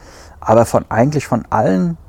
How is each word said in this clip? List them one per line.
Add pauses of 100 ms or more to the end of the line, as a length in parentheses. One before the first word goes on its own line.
(460)
Aber
von,
eigentlich
von
allen (120)